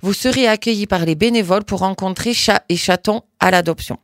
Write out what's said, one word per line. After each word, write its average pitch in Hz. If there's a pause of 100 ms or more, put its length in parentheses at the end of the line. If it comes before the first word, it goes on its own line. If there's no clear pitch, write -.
vous 196
serez 254
accueillis 214
par 175
les 160
bénévoles 208
pour 196
rencontrer 190
chats 208
et 175
chatons 180 (180)
à 185
l'adoption. 170